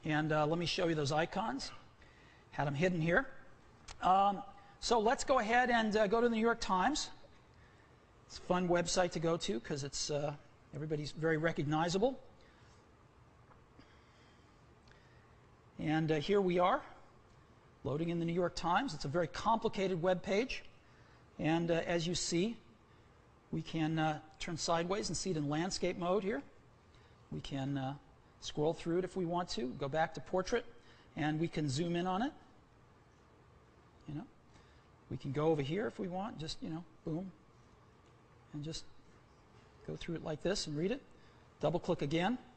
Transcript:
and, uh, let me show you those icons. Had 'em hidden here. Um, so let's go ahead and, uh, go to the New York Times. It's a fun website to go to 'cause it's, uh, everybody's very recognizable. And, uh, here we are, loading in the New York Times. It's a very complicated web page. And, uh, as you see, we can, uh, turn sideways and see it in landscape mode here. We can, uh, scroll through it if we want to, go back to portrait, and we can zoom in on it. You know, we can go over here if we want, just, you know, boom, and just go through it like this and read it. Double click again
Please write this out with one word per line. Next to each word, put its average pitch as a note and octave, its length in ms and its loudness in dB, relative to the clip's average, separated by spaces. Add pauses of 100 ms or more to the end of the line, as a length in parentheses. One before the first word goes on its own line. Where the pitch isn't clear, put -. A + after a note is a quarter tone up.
and, D#3 280 0
uh, D3+ 140 2
let E3 120 0
me F3 60 -2
show E3+ 240 0
you E3 60 2
those D3+ 180 -2
icons. G3+ 580 -2 (800)
Had C#3 140 -2
'em C#3+ 80 -2
hidden F3 260 2
here. E3+ 280 4 (720)
Um, G3 420 6 (380)
so A#3 180 4
let's A3+ 240 4
go C4 160 4
ahead A#3+ 320 4
and, A3 240 4
uh, G#3+ 120 6
go A3+ 140 4
to A#3+ 100 4
the A#3 40 0
New G#3+ 60 2
York A#3 200 4
Times. G#3 500 2 (1160)
It's - 120 -16
a - 40 -12
fun F3+ 260 2
website F3 440 2
to E3+ 80 -4
go E3 160 2
to G#3+ 240 -4
'cause C#3 240 -6
it's, - 260 -6
uh, D3 240 -2 (400)
everybody's D3+ 380 -6
very D#3+ 240 0
recognizable. E3 800 0 (3500)
And, D#3+ 320 2
uh, D#3 40 6
here G3 260 2
we F3+ 180 2
are, G3+ 240 4 (1000)
loading D3 240 -2
in E3+ 100 -2
the E3 60 0
New E3+ 80 -2
York F3 220 0
Times. F3+ 400 0
It's D3 100 -8
a D3 40 -2
very E3 180 2
complicated G3+ 760 0
web F3+ 220 2
page. G#3 420 0 (760)
And, E3 320 2
uh, E3 140 2
as E3+ 220 0
you F3 80 -2
see, F#3 420 0 (960)
we E3 100 -2
can, D#3+ 380 -2
uh, D#3 220 0 (180)
turn E3+ 180 -6
sideways F#3 540 0
and D#3 80 -2
see F#3+ 140 -2
it D#3+ 40 0
in D3 140 0
landscape F3+ 480 0
mode F#3 240 2
here. A#3+ 200 -2 (880)
We D3+ 120 -8
can, C#3 340 -4
uh, C3+ 200 -4 (440)
scroll D#3 340 0
through E3+ 240 -2
it F#3 60 0
if F3+ 120 -8
we F#3 80 -2
want F3 240 -2
to, - 200 -4 (100)
go C#3 100 -4
back D#3+ 260 0
to D3+ 60 -8
portrait, F#3 460 -2 (480)
and D3+ 240 0
we E3 80 0
can D3+ 220 -2
zoom E3+ 260 0
in F3 140 0
on F#3 140 0
it. D4 100 -2 (1800)
You D3 60 -10
know, F3+ 120 -8 (840)
we C3 60 -4
can C#3 140 -6
go D3 160 0
over D#3 160 4
here E3+ 240 -2
if A3+ 140 -6
we F#3+ 80 -2
want, F#3+ 300 -6
just, D#3 220 -8
you A#3 80 -8
know, E3 140 -6 (220)
boom, F3 260 -4 (1200)
and D3 120 -8
just D#3 200 -8 (1000)
go D#3 80 -6
through D#3+ 220 -6
it - 80 -8
like D#3 180 -6
this F3 240 0
and D3+ 100 -6
read F3 140 0
it. C#4 100 -4 (600)
Double D#3 180 0
click E3 240 -2
again E3+ 340 0 (200)